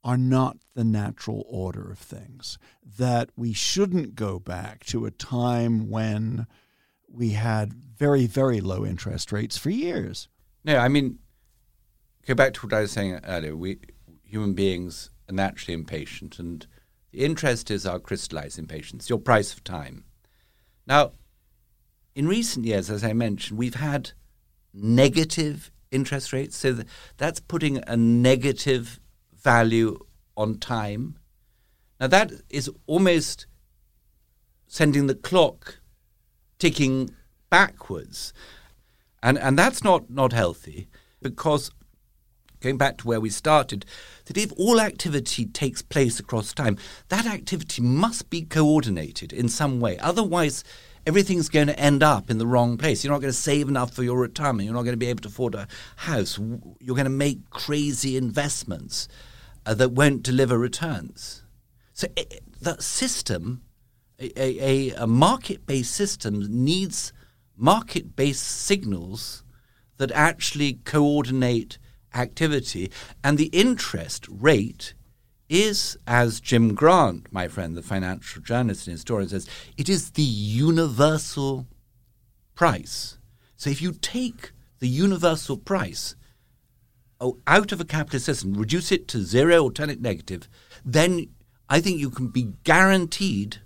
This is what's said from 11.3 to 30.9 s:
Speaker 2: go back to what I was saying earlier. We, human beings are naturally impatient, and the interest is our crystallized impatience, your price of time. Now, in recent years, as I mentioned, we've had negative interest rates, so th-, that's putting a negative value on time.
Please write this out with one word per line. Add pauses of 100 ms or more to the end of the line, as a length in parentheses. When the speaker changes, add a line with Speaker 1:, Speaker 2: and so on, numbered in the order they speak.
Speaker 2:
go
back
to
what
I
was
saying
earlier.
We, (440)
human
beings (200)
are
naturally
impatient,
and (460)
the
interest
is
our
crystallized
impatience,
your
price
of
time. (840)
Now, (1040)
in
recent
years,
as
I
mentioned,
we've
had (640)
negative (220)
interest
rates,
so
th-, (300)
that's
putting
a
negative (360)
value (360)
on
time. (800)